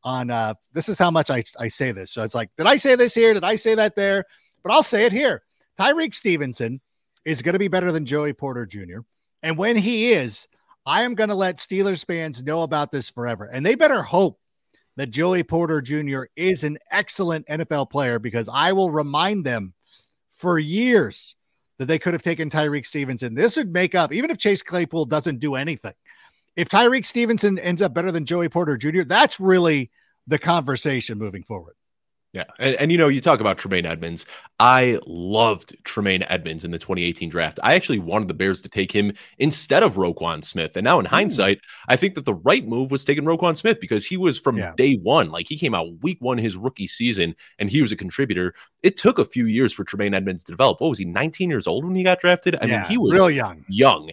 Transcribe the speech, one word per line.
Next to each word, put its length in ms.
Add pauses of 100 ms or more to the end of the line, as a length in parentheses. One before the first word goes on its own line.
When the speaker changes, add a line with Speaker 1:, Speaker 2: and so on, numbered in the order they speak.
Speaker 1:
on, 240
uh, 240 (180)
this 160
is 100
how 140
much 180
I, 140 (160)
I 80
say 240
this. 200
So 120
it's 100
like, 220
did 100
I 120
say 180
this 180
here? 200
Did 100
I 140
say 180
that 180
there? 300 (400)
But 80
I'll 120
say 220
it 60
here. 320 (340)
Tyrique 360
Stevenson 680 (460)
is 160
gonna 180
be 80
better 240
than 140
Joey 260
Porter 340
Junior. 380 (400)
And 140
when 180
he 380
is, 340 (380)
I 180
am 100
gonna 220
let 220
Steelers 480
fans 360
know 220
about 260
this 200
forever. 340
And 220
they 100
better 260
hope 380 (560)
that 160
Joey 320
Porter 380
Junior 560
is 260
an 140 (120)
excellent 600
N 100
F 140
L 120
player, 320
because 300
I 240
will 200
remind 540
them 280 (580)
for 260
years 760 (440)
that 60
they 140
could 140
have 100
taken 260
Tyrique 380
Stevenson. 480
This 200
would 160
make 220
up, 180
even 200
if 80
Chase 240
Claypool 420
doesn't 320
do 160
anything. 400 (600)
If 140
Tyrique 360
Stevenson 540
ends 240
up 100
better 180
than 140
Joey 240
Porter 280
Junior, 260
that's 360
really 520 (340)
the 140
conversation 800
moving 240
forward. 320 (580)
Speaker 2:
Yeah, 100 (160)
and, 160
and, 160
you 60
know, 100
you 140
talk 180
about 180
Tremaine 280
Edmunds. 400 (340)
I 480
loved 800
Tremaine 380
Edmunds 420
in 60
the 80
twenty 240
eighteen 260
draft. 340
I 120
actually 240
wanted 280
the 60
Bears 300
to 60
take 220
him 220 (240)
instead 460
of 100
Roquan 500
Smith. 320
And 80
now 160
in 60
Speaker 1:
Hmm. 100
Speaker 2:
hindsight, 460 (260)
I 80
think 200
that 100
the 80
right 340
move 240
was 140
taking 180
Roquan 320
Smith 240
because 260
he 120
was 220
from 180
Speaker 1:
Yeah. 180
Speaker 2:
day 200
one. 340
Like, 180
he 100
came 180
out 260
week 200
one 180
his 180
rookie 300
season, 480 (240)
and 100
he 120
was 100
a 40
contributor. 600 (280)
It 140
took 220
a 60
few 200
years 280
for 100
Tremaine 320
Edmunds 280
to 80
develop. 300
What 80
was 100
he, 60
nineteen 440
years 180
old 180
when 100
he 80
got 160
drafted? 360
I 60
mean, 80
Speaker 1:
Yeah, 200
Speaker 2:
he 80
was 160
Speaker 1:
real 180
young. 380
Speaker 2:
young, 420